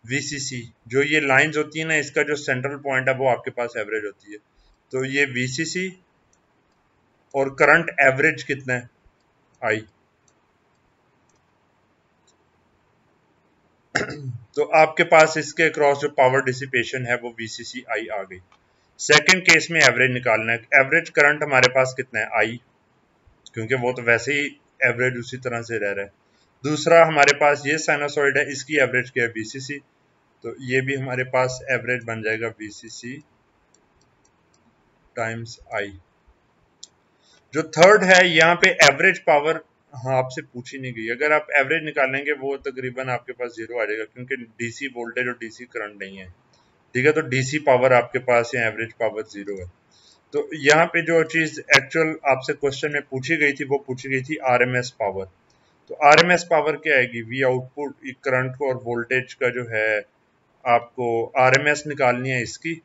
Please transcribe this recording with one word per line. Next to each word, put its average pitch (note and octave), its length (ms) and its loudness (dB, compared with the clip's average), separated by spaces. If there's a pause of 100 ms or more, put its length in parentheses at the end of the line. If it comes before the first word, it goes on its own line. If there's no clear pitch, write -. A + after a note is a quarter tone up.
वीसीसी। C3 680 -8 (140)
जो C3 140 0
ये D3 180 0
lines C#3+ 380 2
होती D3+ 220 -4
है D#3+ 60 -6
ना, D#3+ 100 -2
इसका D3 280 -2
जो D3 120 -2
central C#3 400 -4
point C3 340 -2
है C3 60 0
वो C3 120 -2
आपके A#2+ 240 -2
पास A#2+ 260 -6
average G#2+ 280 -6
होती G2+ 260 -14
है, G#2 60 -16 (540)
तो C3 140 -4
ये C#3 200 0
वीसीसी D#3 720 -6 (1400)
और C3+ 140 0
current D3+ 400 4 (120)
average C#3 420 2
कितना C3 300 -6
है, B2 160 -8 (720)
आई। A2 240 -4 (4000)
तो D3 80 -2
आपके D#3 400 2
पास D#3+ 340 6
इसके D#3 260 -2
अक्रॉस D3 340 2
जो C#3+ 120 -4
पावर C3+ 340 2
dissipation B2+ 600 -4
है A#2+ 120 -2
वो A#2+ 120 -10
वीसीसी A2+ 640 -12
आई A2 160 -6
आ G#2 160 -8
गई। F#2 160 -18 (600)
Second D3+ 420 4
case E3 300 4
में D#3+ 100 2
average B2+ 300 4
निकालना A#2 400 0
है, A#2 60 -2
एवरेज C#3+ 520 2
current D3 340 2
हमारे C3 240 4
पास C3 300 2
कितना A#2+ 220 -8
है, A2 180 -6
आई, A2+ 220 0 (920)
क्योंकि A2+ 220 -4
वो B2 180 -2
तो A#2+ 80 -8
वैसे A#2 320 0
ही C#3+ 260 -4 (240)
average B2 340 0
उसी - 200 -12
तरह A#2+ 240 -8
से A2+ 160 -8
रह G2+ 140 -4
रहा G2 140 -8
है। G2 60 -20 (520)
दूसरा D#3+ 420 6
हमारे C#3+ 280 6
पास C#3+ 320 2
ये D3+ 120 0
sinusoid C#3+ 600 0
है, C#3+ 140 -2
इसकी C#3+ 260 -4
average B2 320 2
क्या A#2+ 140 -2
है, A2+ 60 -2
वीसीसी, C3 500 -10 (640)
तो A2+ 180 -10
ये C3 200 0
भी C3+ 140 -4
हमारे B2+ 280 -6
पास B2+ 360 -2 (120)
average A#2+ 320 -2
बन A2+ 200 -8
जाएगा A2 240 -4
वीसीसी A2+ 760 -14 (1900)
times A2+ 440 -8 (160)
आई। F2+ 240 -8 (1500)
जो D#3 100 -2
third F#3 400 6
है F#3 260 6
यहाँ D#3+ 260 6
पे F#3 140 4
एवरेज D#3+ 500 4
power, D#3 440 2 (300)
हाँ, C3 240 -2
आपसे C3 240 -4
पूछी B2+ 360 -16
नहीं B2+ 160 -10
गई, A2 140 -8
अगर C3 240 0
आप D3+ 240 0
average D3+ 280 2
निकालेंगे C#3+ 480 -2
वो C3+ 260 -4
तकरीबन C3 520 -8
आपके B2 240 -6
पास A#2+ 180 -8
ज़ीरो A2+ 300 -8
आ G#2+ 40 0
जाएगा G#2+ 180 -6
क्योंकि B2+ 320 -10
डीसी A#2+ 520 -10
voltage A#2+ 400 -6
और B2 60 -6
डीसी A2+ 320 -14
current G#2 360 -12
नहीं G2 160 -14
है। F#2 80 -18 (720)
ठीक B2+ 100 0
है, D3+ 60 6
तो D#3 100 0
डीसी C3 380 -2
power B2+ 340 4
आपके A#2+ 260 2
पास A#2+ 360 2
या A#2 120 0
average A2 260 -6
power A2 280 -4
zero G2+ 380 -12
है। F2 260 -18 (480)
तो D3 200 -4
यहाँ D3+ 320 4
पे E3+ 160 -2
जो D#3+ 220 2
चीज़ D#3+ 380 -2
actual D3+ 540 2 (120)
आपसे C3 260 0
question C#3+ 380 -4
में C#3+ 100 -4
पूछी C3 360 -4
गई C#3+ 160 2
थी C#3+ 120 -6
वो C#3 120 -2
पूछी C3 320 -8
गई C3 120 -2
थी D3+ 140 -8
आरएमएस B2 540 0
power। F#2+ 360 -6 (640)
तो - 60 -12
RMS E3+ 480 6
power D3+ 320 2
क्या C#3+ 220 0
आएगी, A#2+ 240 0
वी B2 200 -6
output, B2+ 540 -4 (100)
करंट C3 500 -4
को C#3 140 -4
और B2+ 60 -2
वोल्टेज A#2+ 580 -6
का B2+ 160 -2
जो A#2+ 200 -6
है G#2+ 300 -2 (680)
आपको A#2+ 720 0
आरएमएस C#3 500 2
निकालनी C3 420 -2
है B2+ 140 -2
इसकी। D#3+ 420 -10